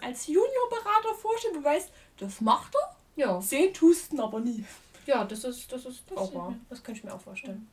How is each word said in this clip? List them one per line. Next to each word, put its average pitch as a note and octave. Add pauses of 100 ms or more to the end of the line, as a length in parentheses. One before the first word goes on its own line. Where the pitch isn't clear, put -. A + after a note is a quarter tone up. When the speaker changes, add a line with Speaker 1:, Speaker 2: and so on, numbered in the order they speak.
Speaker 1:
als -
Juniorberater A4
vorstellen, A4
du D4
weißt, D4+ (280)
das G3
macht -
er, E5+ (200)
Speaker 2:
Ja. G3+
Speaker 1:
sehen D4+
tust E4
ihn C#4+
aber A3
nie. A#3 (420)
Speaker 2:
Ja, B3+
das G#3+
ist, B3
das B3+
ist B3+
Speaker 1:
Das F#4+
Speaker 2:
auch F#3+
Speaker 1:
stimmt, C4+
Speaker 2:
wahr. C#4
Speaker 1:
ja. A#3 (120)
Speaker 2:
Das -
könnte A3
ich -
mir F#3+
auch F#3
vorstellen. G3
Speaker 1:
Mhm. -